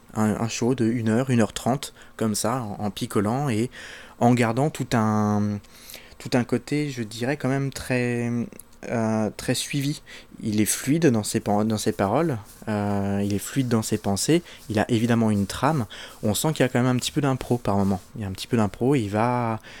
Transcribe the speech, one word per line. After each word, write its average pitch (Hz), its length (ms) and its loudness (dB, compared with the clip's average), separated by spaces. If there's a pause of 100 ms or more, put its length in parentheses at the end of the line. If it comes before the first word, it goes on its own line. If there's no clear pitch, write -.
(160)
un, 107 160 2
un 110 180 -2
show 120 240 0
de 120 120 0
une 113 240 0
heure, 127 200 2
une 120 120 4
heure 101 120 2
trente, - 400 -4 (240)
comme 110 180 0
ça, 120 280 -2
en, 104 220 -6
en 98 60 -2
picolant, 123 580 -2
et 113 200 0 (500)
en 120 140 6
gardant 120 360 2
tout 135 240 -6
un, 104 680 2 (580)
tout - 160 -10
un 123 100 2
côté, 143 460 -2
je 123 140 -6
dirais, 117 340 -4
quand 131 120 -2
même 139 220 -2
très, 120 600 -2 (580)
euh, 110 480 0
très - 180 -2
suivi. 143 460 -4 (440)
Il 107 140 0
est 104 60 4
fluide 160 420 2
dans 113 160 4
ses - 160 -2
pen-, 104 260 2
dans 110 120 0
ses 107 160 0
paroles, 123 440 2 (300)
euh, 101 560 0
il 101 100 0
est 98 60 0
fluide 131 300 -2
dans 113 120 2
ses 107 160 -2
pensées, 123 460 2 (260)
il 104 80 0
a 104 140 2
évidemment 117 400 4
une 98 160 2
trame, 139 380 0 (360)
on 107 120 2
sent 151 160 0
qu'il 151 120 0
y - 20 6
a 123 40 4
quand 120 140 2
même 127 120 4
un 123 40 2
petit - 160 -4
peu 151 80 0
d'impro 131 360 0
par 101 200 0
moment, 98 240 2 (160)
il 110 60 -6
y - 20 -6
a - 20 -6
un 95 60 -6
petit - 140 -10
peu 123 100 0
d'impro, 117 380 2
il 110 120 0
va, 113 540 0 (180)